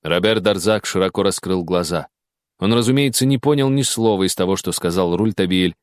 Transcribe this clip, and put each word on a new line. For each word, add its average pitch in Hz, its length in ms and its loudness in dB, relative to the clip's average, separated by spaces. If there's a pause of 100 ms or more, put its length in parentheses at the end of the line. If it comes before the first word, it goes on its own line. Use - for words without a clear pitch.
Робер 92 360 2
Дарзак 101 440 0
широко 95 380 -2
раскрыл 92 420 -2
глаза. 85 440 -2 (500)
Он, 104 160 0
разумеется, 127 500 2
не 135 140 2
понял 139 320 2
ни 139 100 0
слова 110 440 0
из 92 100 0
того, 95 200 0
что 90 160 -4
сказал 87 460 -2
Рультабиль. 92 680 0